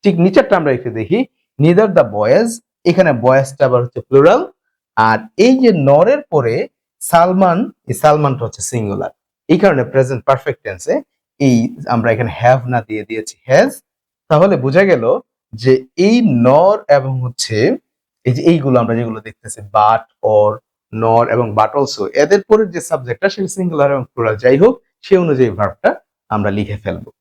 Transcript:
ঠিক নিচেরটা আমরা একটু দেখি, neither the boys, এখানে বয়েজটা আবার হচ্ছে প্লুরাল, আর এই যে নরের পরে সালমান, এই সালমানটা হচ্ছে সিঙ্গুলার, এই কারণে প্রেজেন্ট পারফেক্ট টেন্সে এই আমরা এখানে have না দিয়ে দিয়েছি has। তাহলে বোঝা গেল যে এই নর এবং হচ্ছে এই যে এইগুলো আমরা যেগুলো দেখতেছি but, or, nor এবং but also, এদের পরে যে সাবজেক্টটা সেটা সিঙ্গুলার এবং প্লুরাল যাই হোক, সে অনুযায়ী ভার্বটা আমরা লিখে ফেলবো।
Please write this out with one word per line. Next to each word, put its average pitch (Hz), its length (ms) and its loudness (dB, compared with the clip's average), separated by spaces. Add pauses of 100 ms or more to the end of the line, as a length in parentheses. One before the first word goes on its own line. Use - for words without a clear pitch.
ঠিক 196 140 2
নিচেরটা 190 380 2
আমরা 147 160 -2
একটু 120 180 -6
দেখি, 110 280 -4 (400)
neither 175 300 4 (100)
the 139 80 2 (100)
boys, 147 340 2 (340)
এখানে 175 260 2 (140)
বয়েজটা 131 420 2
আবার 123 160 2
হচ্ছে 123 180 -8
প্লুরাল, 151 400 4 (560)
আর 110 220 2 (180)
এই 247 220 4
যে 247 120 4 (180)
নরের 208 340 2 (100)
পরে 120 220 0 (480)
সালমান, 180 560 2 (300)
এই 123 60 -4
সালমানটা 147 500 0
হচ্ছে - 180 -12
সিঙ্গুলার, 101 500 -6 (360)
এই 170 100 2
কারণে 170 260 2
প্রেজেন্ট 131 440 -2
পারফেক্ট 135 360 -2
টেন্সে 104 300 -6 (460)
এই 131 160 4 (320)
আমরা 117 260 -2
এখানে 113 160 -4 (120)
have 123 200 2 (100)
না 120 80 -2
দিয়ে 107 280 -10
দিয়েছি 110 260 -12 (140)
has। 190 220 2 (600)
তাহলে 175 260 4
বোঝা 135 280 0
গেল 143 200 0 (480)
যে 120 200 0 (240)
এই 208 200 2 (300)
নর 175 300 4 (120)
এবং 131 320 0
হচ্ছে 123 360 -8 (720)
এই 123 60 0
যে 123 100 -4
এইগুলো 139 360 2
আমরা 117 160 -2
যেগুলো 113 260 -6
দেখতেছি 107 400 -18 (160)
but, 107 260 2 (200)
or, 107 280 2 (420)
nor 113 300 2 (120)
এবং 120 200 -2
but 107 240 0
also, 131 240 -4 (120)
এদের 160 340 2
পরে 220 180 2
যে 170 140 -10
সাবজেক্টটা 139 480 -6
সেটা 190 280 -6
সিঙ্গুলার 160 380 -2
এবং 135 180 -6
প্লুরাল 110 240 -4
যাই 123 200 2
হোক, 226 180 4 (280)
সে - 160 0
অনুযায়ী 131 320 0
ভার্বটা 98 400 -2 (400)
আমরা 104 200 -2
লিখে 104 260 -6
ফেলবো। 87 340 -10 (100)